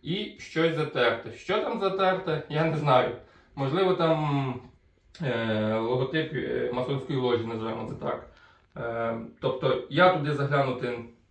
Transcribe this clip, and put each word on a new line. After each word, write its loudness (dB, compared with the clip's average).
І -6
щось 0
затерте. 0
Що -2
там -2
затерте, 2
я 0
не 0
знаю. 4
Можливо, 2
там, 2
е, 0
логотип, 0
е, -2
масонської -2
ложі, 2
назвемо -6
це -8
так. -8
Е, -4
тобто 0
я 6
туди -2
заглянути -2